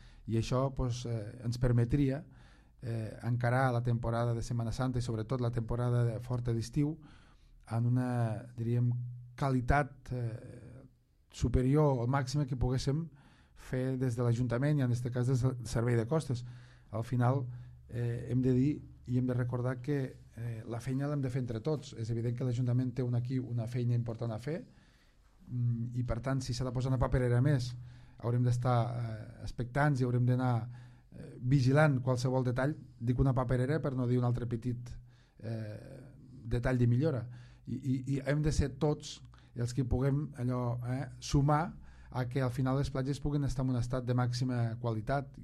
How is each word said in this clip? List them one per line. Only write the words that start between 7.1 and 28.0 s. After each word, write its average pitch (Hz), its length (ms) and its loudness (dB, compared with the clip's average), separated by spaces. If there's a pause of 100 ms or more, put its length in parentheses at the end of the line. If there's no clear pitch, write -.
en 117 160 2
una, 127 200 2 (500)
diríem, 120 340 2 (480)
qualitat, 139 720 0
eh, 123 720 -8 (480)
superior 131 720 4
o - 20 0
màxima 139 400 0
que 123 140 -4
poguéssim 135 460 0 (500)
fer 131 400 -2
des 123 200 0
de 127 80 0
l'Ajuntament 123 540 2
i, 131 60 2
en 123 80 2
este 120 180 -2
cas, 123 180 0
des 131 120 2
del 127 240 2
Servei 117 320 2
de 113 100 2
Costes. 151 380 -2 (480)
Al 113 120 -4
final, 120 420 2 (420)
eh, 120 400 -4
hem 127 160 2
de 131 80 4
dir 131 300 2 (240)
i 123 120 2
hem 127 80 2
de 127 80 0
recordar 123 460 -2
que, 135 360 -4 (200)
eh, 117 320 -8
la 117 120 -6
feina 131 280 -4
l'hem 147 120 -2
de 131 100 -2
fer 131 120 -2
entre 113 180 -4
tots. 147 400 -4
És 110 100 -4
evident 120 260 -2
que 127 80 -4
l'Ajuntament 123 500 2
té 131 80 -2
un, 123 120 -2
aquí 123 240 -2
una 117 280 -4
feina 120 280 0
important 117 380 -2
a 110 60 -4
fer, 160 260 -6 (840)
mm, 120 480 -2
i, 127 80 -2
per 117 180 -2
tant, 135 200 -2
si 131 140 -4
s'ha 127 100 -4
de 127 80 -4
posar 131 180 0
una 131 80 2
paperera 127 420 4
més, 139 340 2 (440)